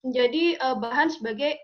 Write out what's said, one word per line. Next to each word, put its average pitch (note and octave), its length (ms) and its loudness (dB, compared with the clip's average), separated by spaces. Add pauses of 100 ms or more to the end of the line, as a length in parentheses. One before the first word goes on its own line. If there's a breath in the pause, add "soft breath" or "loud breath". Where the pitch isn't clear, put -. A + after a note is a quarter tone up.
menjadi, B3+ 560 2
eh, C4 160 0
bahan B3 320 0
sebagai C4+ 560 -4